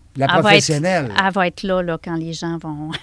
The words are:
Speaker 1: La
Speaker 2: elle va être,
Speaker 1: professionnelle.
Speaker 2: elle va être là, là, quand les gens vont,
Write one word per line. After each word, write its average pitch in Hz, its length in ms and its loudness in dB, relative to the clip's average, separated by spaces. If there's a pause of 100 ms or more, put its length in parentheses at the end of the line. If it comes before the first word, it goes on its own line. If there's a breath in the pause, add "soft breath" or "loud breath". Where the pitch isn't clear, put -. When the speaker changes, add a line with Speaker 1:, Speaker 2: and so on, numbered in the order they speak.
(160)
Speaker 1:
La 135 100 0
Speaker 2:
elle 139 60 2
va 180 60 4
être, 170 40 6
Speaker 1:
professionnelle. 170 800 2
Speaker 2:
elle 190 140 0
va 185 140 2
être - 160 -6
là, 185 180 0
là, 170 220 -4
quand 170 120 -4
les 165 180 -6
gens 165 260 -6
vont, 156 320 -8 (120)